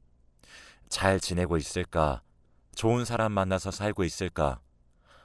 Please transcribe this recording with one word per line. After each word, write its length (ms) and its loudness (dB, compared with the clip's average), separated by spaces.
잘 320 2
지내고 360 0
있을까? 640 0
좋은 300 2
사람 280 0
만나서 380 0
살고 340 -2
있을까? 560 -2